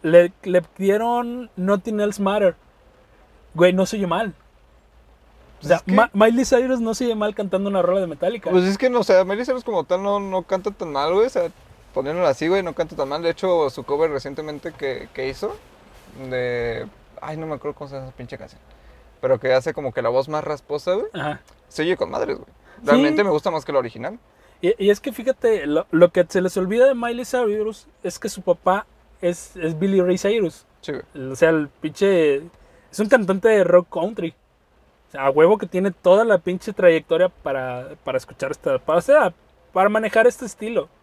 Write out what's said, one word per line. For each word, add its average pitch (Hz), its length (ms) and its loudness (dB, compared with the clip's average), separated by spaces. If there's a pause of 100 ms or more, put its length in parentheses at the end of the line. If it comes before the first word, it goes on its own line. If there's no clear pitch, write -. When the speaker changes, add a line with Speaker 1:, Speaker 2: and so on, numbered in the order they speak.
Speaker 1:
Le, 175 300 6 (120)
le 180 180 0 (160)
dieron 240 760 -4
Nothing 202 460 -4
Else 208 200 -4
Matter. 196 340 0 (960)
Güey, 180 200 4
no 185 120 2
se 220 120 -8
oye 190 100 -2
mal. 190 200 -2
O 175 60 -10 (1300)
Speaker 2:
Pues 143 80 -12
Speaker 1:
sea, 165 80 4
Speaker 2:
es - 60 -10
que 185 100 -4
Speaker 1:
Ma-, 220 200 4
Miley 226 320 4
Cyrus 254 360 2
no 226 120 -2
se 247 120 -4
oye 233 100 0
mal 208 180 -2
cantando 196 360 -2
una 190 120 0
rola 180 200 2
de 180 60 -4
Metallica. 175 440 -4
Speaker 2:
Pues 180 140 4
es 196 120 0
que 254 120 0
no, 247 100 0
o 202 40 0
sea, 190 200 4
Miley 202 220 -2
Cyrus 254 180 -4
como 202 220 -2
tal 185 180 -2
no, 202 160 -2
no 190 240 -6
canta 196 280 -4
tan 175 200 -10
mal, 143 220 -2
güey. 220 140 4
O - 20 -4
sea, 170 200 -2 (440)
poniéndolo 156 340 -2
así, 151 200 0
güey, 190 140 2
no 170 120 -6
canta - 220 -6
tan 139 140 -4
mal. 156 140 -6
De 165 60 0
hecho, 170 400 0
su 143 140 -12
cover 151 280 -2
recientemente 147 640 -10
que, 135 400 -8
que 131 160 -6
hizo 208 260 -8 (720)
de... 123 560 -4 (360)
Ay, 156 160 -10
no 160 100 -10
me 151 80 -8
acuerdo 139 200 -10
cómo 139 140 -14
se 139 60 -16
llama 131 140 -12
esa - 80 -20
pinche 127 200 -14
canción. - 240 -20 (600)
Pero 127 180 0
que 147 140 0
hace 151 200 0
como 135 200 -8
que 131 80 -4
la 117 80 -2
voz 131 200 0
más 151 140 -4
rasposa, 147 500 -6
güey. 240 200 -2
Speaker 1:
Ajá. 147 280 -8 (280)
Speaker 2:
Se - 120 -8
oye 175 160 0
con 82 140 -6
madres, - 260 -4
güey. - 120 -20 (320)
Speaker 1:
Sí. - 40 -
Speaker 2:
Realmente 285 380 4
me 196 80 2
gusta 151 180 0
más 160 160 -4
que 160 60 -8
la 139 80 2
original. 123 400 -8 (420)
Speaker 1:
Y, 180 120 2 (100)
y 202 60 4
es 202 100 2
que 269 120 -8
fíjate, 220 560 -2
lo, 151 240 0
lo 170 200 6
que 180 160 2
se 185 140 -2
les 185 160 -2
olvida 214 300 2
de 269 80 2
Miley 240 300 -6
Cyrus 214 600 -4 (180)
es 180 140 -8
que - 100 -10
su 196 140 -10
papá 185 460 0 (340)
es, 175 340 -4
es 165 220 -4
Billy 196 240 2
Ray 180 160 2
Cyrus. 202 480 -2 (160)
Speaker 2:
Sí, 147 120 -10
güey. 131 380 -10
Speaker 1:
O 131 40 -8
sea, 160 140 4
el 156 200 0 (120)
pinche, 160 560 2
es - 640 -16
un 214 80 0
cantante 196 420 2
de 208 140 6
rock 175 280 4
country. 175 420 -6 (760)
O - 20 -20
sea, 135 160 -6
a - 20 4
huevo 165 300 6
que 196 80 -6
tiene 185 240 -2
toda 196 340 4
la 202 140 4
pinche 185 340 -6
trayectoria 170 560 2
para, 131 600 -8 (140)
para 131 140 -4
escuchar - 320 -8
esta, 139 300 -2
para, 160 180 0
o 170 40 4
sea, 196 300 4 (420)
para 190 160 4
manejar 220 360 2
este 247 200 2
estilo. 214 440 -6 (140)